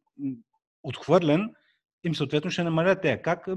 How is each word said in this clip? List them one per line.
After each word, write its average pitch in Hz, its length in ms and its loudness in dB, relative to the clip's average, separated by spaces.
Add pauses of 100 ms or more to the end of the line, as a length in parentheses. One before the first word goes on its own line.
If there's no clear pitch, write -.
(180)
м, 139 140 -6 (500)
отхвърлен, 160 680 2 (540)
им 170 100 -2
съответно 151 360 -2
ще 175 140 -2
намаля 170 360 2
тея. 127 220 0
Как? 175 240 -2 (100)